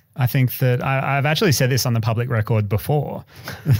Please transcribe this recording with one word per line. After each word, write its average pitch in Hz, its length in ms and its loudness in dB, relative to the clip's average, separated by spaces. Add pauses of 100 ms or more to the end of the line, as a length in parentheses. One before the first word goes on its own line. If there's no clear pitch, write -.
(140)
I 123 140 0
think 127 300 0
that 123 220 2
I, 135 380 -2
I've 135 80 0
actually 160 240 2
said 131 200 2
this 131 140 0
on 127 80 0
the 113 80 0
public 120 300 0
record 110 380 0
before. - 560 -2 (420)
<laughs> 135 140 6